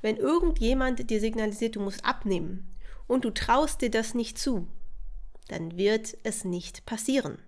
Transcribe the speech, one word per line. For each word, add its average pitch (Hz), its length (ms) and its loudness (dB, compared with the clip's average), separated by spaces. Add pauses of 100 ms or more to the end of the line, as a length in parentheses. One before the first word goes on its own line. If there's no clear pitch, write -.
Wenn 220 160 0
irgendjemand 262 920 4
dir 220 100 2
signalisiert, 220 560 0
du 208 40 -4
musst 196 260 -4
abnehmen 185 680 -2 (320)
und 254 200 2
du 220 40 0
traust 277 520 2
dir 240 80 2
das 226 240 0
nicht 233 240 -2
zu, - 280 0 (800)
dann 170 280 -6
wird 214 460 2
es 214 220 -4
nicht 175 420 -6
passieren. 240 600 0